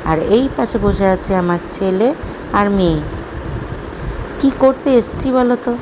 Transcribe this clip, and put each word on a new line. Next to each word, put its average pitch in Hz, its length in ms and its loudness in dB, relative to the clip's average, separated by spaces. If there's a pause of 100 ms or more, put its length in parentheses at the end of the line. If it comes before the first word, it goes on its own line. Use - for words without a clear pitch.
আর 160 140 0
এই 240 380 2
পাশে 233 220 -2
বসে 196 280 2
আছে 185 280 2
আমার 175 240 2 (120)
ছেলে 196 440 0 (380)
আর 202 180 2
মেয়ে। 175 300 2 (1400)
কি 269 180 4
করতে 269 320 4
এসছি 254 420 2
বলো 247 320 4
তো? 240 180 -2